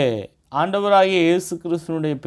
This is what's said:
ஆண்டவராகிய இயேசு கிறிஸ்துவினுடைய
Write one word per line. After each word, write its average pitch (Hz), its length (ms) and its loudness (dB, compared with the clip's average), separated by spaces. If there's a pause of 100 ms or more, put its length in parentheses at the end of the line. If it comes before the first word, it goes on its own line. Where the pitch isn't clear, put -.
(600)
ஆண்டவராகிய 190 680 2
இயேசு 180 340 -2
கிறிஸ்துவினுடைய 165 640 -4